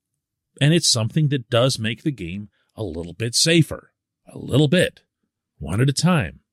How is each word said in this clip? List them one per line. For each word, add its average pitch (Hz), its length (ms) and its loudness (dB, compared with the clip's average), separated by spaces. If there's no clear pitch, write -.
And 147 140 2
it's 170 180 2
something 123 380 0
that 135 200 -4
does 123 280 2
make 113 240 -6
the 156 100 -4
game 101 380 -10
a - 80 -8
little 85 300 -8
bit 117 220 -6
safer. - 560 2
A - 120 -18
little 131 280 2
bit. 170 340 0
One 85 220 -2
at 139 80 4
a 135 40 2
time. 131 460 0